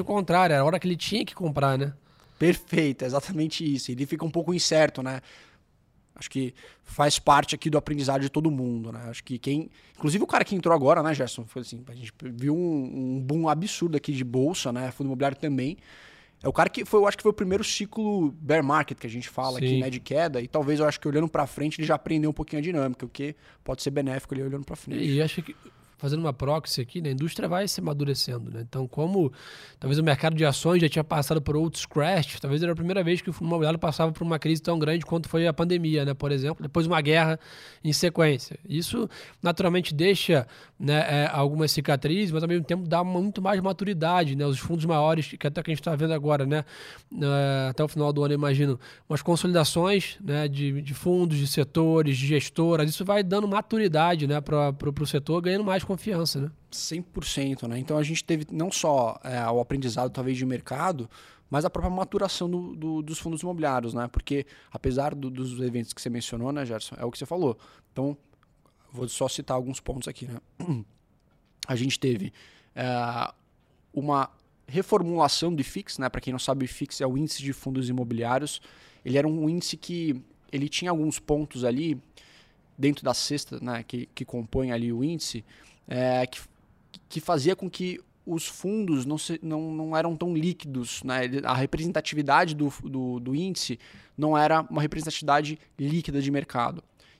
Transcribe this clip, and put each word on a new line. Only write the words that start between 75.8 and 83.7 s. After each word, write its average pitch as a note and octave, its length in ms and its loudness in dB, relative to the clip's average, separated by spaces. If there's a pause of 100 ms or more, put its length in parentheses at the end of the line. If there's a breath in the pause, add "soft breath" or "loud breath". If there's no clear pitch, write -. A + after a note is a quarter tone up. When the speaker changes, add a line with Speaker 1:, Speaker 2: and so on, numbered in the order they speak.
Speaker 1:
né? C3 120 -2
Pra C3 100 -6
quem B2+ 140 -4
não B2+ 60 -4
sabe, C3+ 240 -2
o - 20 0
ifix - 340 -8
é C#3 80 0
o C3 100 -2
índice D3 240 -4
de C#3 120 -4
fundos C3 340 -4
imobiliários. B2 760 -2 (440 loud breath)
Ele C3 120 2
era C#3+ 80 4
um D#3 240 0
índice E3+ 280 -4
que D#3+ 440 -4 (300)
ele C#3+ 160 -2
tinha F3 240 -2
alguns D#3 260 0
pontos D3 460 -2
ali C3+ 340 0 (800 soft breath)
dentro C#3+ 280 0
da B2+ 80 2
cesta, - 480 -4
né, A#2+ 220 -6